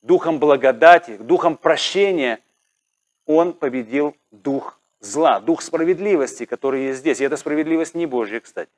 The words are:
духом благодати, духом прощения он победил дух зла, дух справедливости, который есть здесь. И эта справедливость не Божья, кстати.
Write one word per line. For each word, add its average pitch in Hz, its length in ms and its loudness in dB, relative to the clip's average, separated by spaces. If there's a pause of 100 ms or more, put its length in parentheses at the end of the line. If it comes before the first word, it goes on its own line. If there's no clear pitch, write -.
духом 165 380 0
благодати, 135 760 4
духом 151 400 0
прощения 160 840 -2 (880)
он 165 260 2
победил 135 640 -4 (140)
дух 135 480 -8 (220)
зла, 113 400 0
дух 156 220 -2
справедливости, 165 840 -2
который 135 380 -4
есть 135 160 -6
здесь. 135 200 -2
И 135 40 0
эта 139 120 -2
справедливость 156 600 -2
не 170 100 -4
Божья, 117 320 -4
кстати. - 400 -14